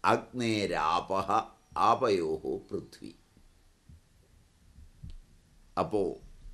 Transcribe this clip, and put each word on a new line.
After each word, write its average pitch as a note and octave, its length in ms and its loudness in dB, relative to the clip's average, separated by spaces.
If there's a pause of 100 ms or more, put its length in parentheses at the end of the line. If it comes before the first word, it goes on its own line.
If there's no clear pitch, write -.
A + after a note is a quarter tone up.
(120)
അഗ്നേരാപഹ, F#2+ 1160 0 (600)
ആപയോഹോ F2+ 640 2 (160)
പൃഥ്വി. - 440 -10 (2750)
അപ്പോ G2 200 0 (520)